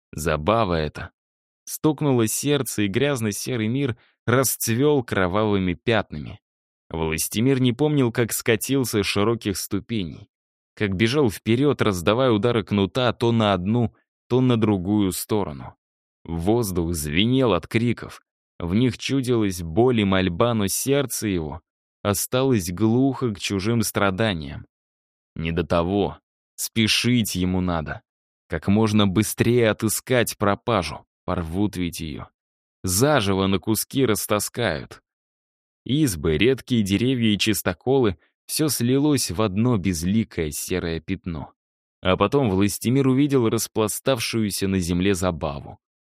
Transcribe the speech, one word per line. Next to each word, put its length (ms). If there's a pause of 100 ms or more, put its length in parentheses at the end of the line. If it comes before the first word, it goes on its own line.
(120)
забава 640
это. 340 (560)
Стукнуло 640
сердце, 560
и 40
грязно-серый 800
мир 300 (300)
расцвёл 760
кровавыми 680
пятнами. 680 (520)
Властимир 680
не 140
помнил, 380
как 200
скатился 680
с 60
широких 500
ступеней, 720 (460)
как 180
бежал 380
вперёд, 500
раздавая 480
удары 340
кнута 480
то 200
на 220
одну — 380 (420)
то 80
на 160
другую 540
сторону. 640 (480)
Воздух 680
звенел 600
от 140
криков. 540 (360)
В 160
них 240
чудилась 640
боль 400
и 20
мольба, 520
но 120
сердце 600
его 340 (400)
осталось 720
глухо 600
к 80
чужим 440
страданиям. 840 (720)
Не 160
до 120
того. 540 (380)
Спешить 800
ему 260
надо. 400 (460)
Как 200
можно 380
быстрее 640
отыскать 680
пропажу. 680 (200)
Порвут 520
ведь 220
её. 280 (560)
Заживо 640
на 120
куски 440
растаскают. 960 (840)
Избы, 520
редкие 440
деревья 480
и 80
чистоколы — 800 (280)
всё 220
слилось 640
в 100
одно 360
безликое 720
серое 500
пятно. 540 (500)
А 140
потом 320
Властимир 580
увидел 400
распластавшуюся 1200
на 120
земле 360
забаву. 640 (220)